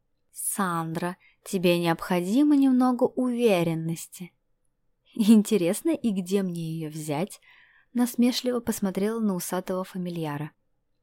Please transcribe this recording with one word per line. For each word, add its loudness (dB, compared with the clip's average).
"Сандра, -4
тебе 2
необходимо 2
немного 4
уверенности". 0
"Интересно, 4
и -2
где -2
мне -6
её -6
взять?" -6
насмешливо 0
посмотрела -2
на 0
усатого -4
фамильяра. -6